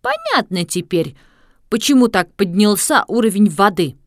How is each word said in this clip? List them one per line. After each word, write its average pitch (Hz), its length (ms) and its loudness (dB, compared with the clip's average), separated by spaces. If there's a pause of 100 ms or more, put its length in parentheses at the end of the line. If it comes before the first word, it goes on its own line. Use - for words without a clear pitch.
Понятно 494 640 -4
теперь, 170 520 -6 (520)
почему 240 400 2
так 185 260 -2
поднялся 202 720 0
уровень 208 420 2
воды. 170 480 0 (100)